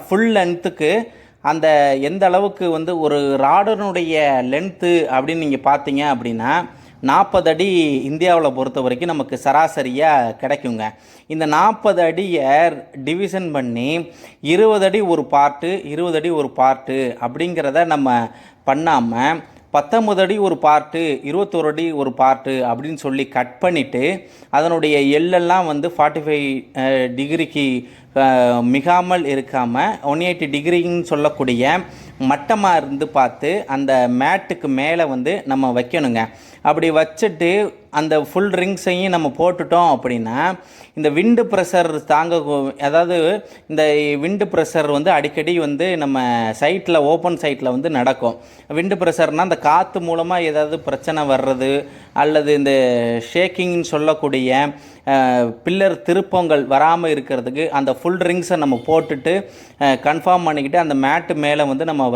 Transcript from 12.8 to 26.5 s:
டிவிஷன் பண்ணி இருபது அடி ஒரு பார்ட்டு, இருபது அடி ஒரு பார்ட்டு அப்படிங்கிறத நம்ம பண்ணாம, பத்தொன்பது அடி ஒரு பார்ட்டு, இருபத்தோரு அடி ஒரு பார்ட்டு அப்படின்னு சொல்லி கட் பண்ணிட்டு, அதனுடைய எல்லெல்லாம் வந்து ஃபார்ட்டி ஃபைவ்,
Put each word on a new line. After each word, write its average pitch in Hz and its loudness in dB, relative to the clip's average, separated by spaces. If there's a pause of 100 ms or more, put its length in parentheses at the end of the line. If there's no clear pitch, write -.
டிவிஷன் 185 -4
பண்ணி 123 -4 (680)
இருபது 208 4
அடி 190 0 (120)
ஒரு 151 2 (120)
பார்ட்டு, 143 2 (220)
இருபது 160 -2
அடி 170 -2
ஒரு 135 -4
பார்ட்டு 131 0 (280)
அப்படிங்கிறத 151 -2 (100)
நம்ம 139 0 (600)
பண்ணாம, 135 0 (600)
பத்தொன்பது 202 0
அடி 190 0 (120)
ஒரு 160 -2
பார்ட்டு, 151 2 (280)
இருபத்தோரு 165 -2
அடி 160 -4 (160)
ஒரு 135 -2
பார்ட்டு 135 2 (180)
அப்படின்னு 143 -8
சொல்லி 135 -2 (120)
கட் 123 -4
பண்ணிட்டு, 139 0 (540)
அதனுடைய 156 2 (220)
எல்லெல்லாம் 175 2
வந்து 147 -4
ஃபார்ட்டி 151 0
ஃபைவ், 147 -2 (360)